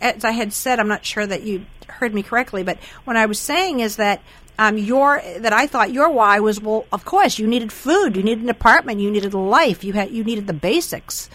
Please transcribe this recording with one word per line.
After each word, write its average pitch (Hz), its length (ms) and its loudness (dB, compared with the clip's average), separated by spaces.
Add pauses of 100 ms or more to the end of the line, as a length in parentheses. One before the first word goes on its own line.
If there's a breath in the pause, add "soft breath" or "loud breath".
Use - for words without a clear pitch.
as 240 240 -2
I 220 60 0
had 226 220 -4
said, 254 260 -2
I'm 214 100 0
not 208 160 -4
sure 208 220 -4
that 196 160 -6
you 202 240 -8 (220)
heard 226 260 -6
me 202 80 -2
correctly, 202 400 -4
but 185 160 -4 (260 loud breath)
what 233 120 -4
I 220 100 2
was 208 120 -4
saying 320 420 -2
is 214 160 -4
that, 202 260 -2 (340 soft breath)
um, 214 220 2
your, 269 420 2 (180)
that 226 140 0
I 240 140 4
thought 240 260 0
your 277 180 4
why 214 280 6
was, 208 220 0
well, 214 320 -2
of - 120 -4
course, 359 360 2
you 214 80 -2
needed 233 240 0
food, 311 440 0
you 190 60 0
needed 220 220 -2
an 247 40 -2
apartment, 226 520 4
you 202 100 -2
needed 202 240 -2
a 196 40 -2
life, 214 440 2
you 190 120 -6
had, 202 180 -2
you 226 100 -4
needed 214 240 -6
the 196 60 -4
basics. - 840 -4